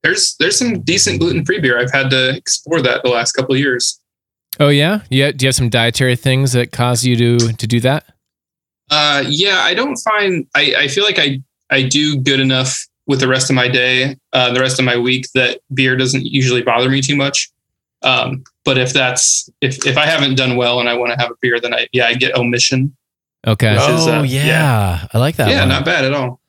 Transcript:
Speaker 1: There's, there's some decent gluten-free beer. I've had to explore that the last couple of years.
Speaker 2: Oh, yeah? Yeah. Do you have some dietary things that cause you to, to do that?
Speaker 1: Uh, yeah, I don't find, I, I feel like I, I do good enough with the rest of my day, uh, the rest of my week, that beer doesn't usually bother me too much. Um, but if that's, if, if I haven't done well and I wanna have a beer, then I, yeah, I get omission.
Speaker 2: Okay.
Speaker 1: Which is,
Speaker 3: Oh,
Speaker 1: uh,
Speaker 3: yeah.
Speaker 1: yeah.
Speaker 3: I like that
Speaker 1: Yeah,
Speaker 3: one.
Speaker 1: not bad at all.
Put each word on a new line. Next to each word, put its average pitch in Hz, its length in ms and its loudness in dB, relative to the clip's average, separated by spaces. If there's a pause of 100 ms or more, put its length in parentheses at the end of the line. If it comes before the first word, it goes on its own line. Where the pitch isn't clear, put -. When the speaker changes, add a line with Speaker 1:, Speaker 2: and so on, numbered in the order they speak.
Speaker 1:
There's, 175 360 -2
there's 185 200 0
some 226 220 -2
decent 185 400 0
gluten-free 165 400 0
beer. 123 180 2
I've 127 120 -2
had 135 200 0
to 131 240 2
explore - 460 -4
that 123 220 0
the 123 80 0
last 120 220 0
couple 135 220 0
of 131 60 2
years. 127 400 -2 (580)
Speaker 2:
Oh, 143 100 4
yeah? 156 320 2 (100)
Yeah. 135 220 2
Do 131 120 -2
you 135 40 4
have 127 60 2
some 123 140 0
dietary 120 480 2
things 131 360 0
that 123 200 0
cause 120 320 0
you 123 120 2 (220)
to, 117 140 2
to 110 140 -6
do 117 140 2
that? 131 240 0 (840)
Speaker 1:
Uh, 147 380 2
yeah, 185 320 0
I 175 140 0
don't 269 220 -2
find, 202 580 -2
I, 147 240 0
I 143 100 0
feel 196 160 -2
like 208 140 0
I, 139 240 -2 (280)
I 135 120 2
do 147 360 0
good 135 220 0
enough 131 460 -2 (200)
with 135 140 0
the 131 80 2
rest 131 220 0
of 135 60 2
my 123 120 2
day, 127 480 0 (160)
uh, 123 220 2
the 127 60 2
rest 131 180 0
of 131 80 0
my 120 100 2
week, 127 380 -2
that 123 260 0 (140)
beer 131 220 0
doesn't 131 280 -2
usually 127 380 0
bother 123 260 0
me 135 140 0
too 143 140 -2
much. 139 340 -2 (520)
Um, 131 400 -2 (220)
but 131 140 0
if 127 160 0
that's, - 560 0 (100)
if, 131 260 -2
if 139 120 0
I 151 80 2
haven't 143 300 0
done 127 200 0
well 123 240 0
and 120 80 -2
I 120 60 -2
wanna 120 260 -4
have 120 100 -2
a - 120 -14
beer, 120 180 0
then 120 140 -4
I, 117 180 -2
yeah, 123 140 2
I 117 80 0
get 127 200 -2
omission. 127 600 0 (500)
Speaker 2:
Okay. 107 280 2
Speaker 1:
Which 113 80 4
is, 160 240 2
Speaker 3:
Oh, 156 140 2
Speaker 1:
uh, - 20 0
Speaker 3:
yeah. 135 240 -2
Speaker 1:
yeah. 107 680 0
Speaker 3:
I 110 60 0
like 139 180 0
that 113 140 0
Speaker 1:
Yeah, - 100 2
Speaker 3:
one. - 80 2
Speaker 1:
not 139 160 0
bad 151 220 0
at 139 80 0
all. 127 340 -6